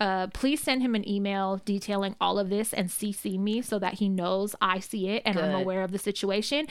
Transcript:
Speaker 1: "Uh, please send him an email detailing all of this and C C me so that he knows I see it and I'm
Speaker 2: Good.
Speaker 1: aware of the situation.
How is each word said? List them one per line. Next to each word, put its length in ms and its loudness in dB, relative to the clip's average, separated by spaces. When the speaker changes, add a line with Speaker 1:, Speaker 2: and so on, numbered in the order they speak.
Speaker 1:
"Uh, 280 2
please 320 0
send 220 2
him 140 2
an 120 -2
email 560 0
detailing 560 -2
all 180 2
of 100 0
this 240 0
and 180 -2
C 220 -4
C 260 -4
me 240 0
so 160 -2
that 160 -2
he 140 0
knows 520 0
I 200 4
see 280 -4
it 160 0
and 140 2
I'm 140 2
Speaker 2:
Good. 100 2
Speaker 1:
aware 220 0
of 80 -4
the 60 0
situation. 720 0